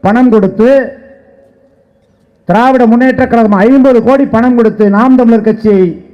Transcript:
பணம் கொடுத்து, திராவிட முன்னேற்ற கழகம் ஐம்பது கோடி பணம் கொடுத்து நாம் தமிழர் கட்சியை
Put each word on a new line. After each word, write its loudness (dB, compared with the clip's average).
பணம் 0
கொடுத்து, 0
திராவிட 0
முன்னேற்ற 0
கழகம் 0
ஐம்பது 2
கோடி 0
பணம் 0
கொடுத்து 0
நாம் 2
தமிழர் 0
கட்சியை 0